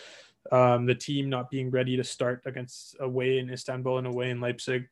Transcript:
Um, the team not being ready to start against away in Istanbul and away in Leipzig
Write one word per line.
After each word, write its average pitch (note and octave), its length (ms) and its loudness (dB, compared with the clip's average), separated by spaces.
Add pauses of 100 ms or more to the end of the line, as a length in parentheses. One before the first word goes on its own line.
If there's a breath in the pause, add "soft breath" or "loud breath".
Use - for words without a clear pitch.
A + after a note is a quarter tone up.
(520 loud breath)
Um, B2 340 6
the B2 80 4
team C#3 340 -2
not B2+ 220 -4
being C3 220 -4
ready B2+ 260 2
to C3 60 0
start B2 420 -2
against B2+ 540 -10
away C3 400 2
in B2+ 100 -4
Istanbul B2+ 480 -2
and B2+ 80 -2
away B2 240 -2
in B2 100 -4
Leipzig B2 520 -2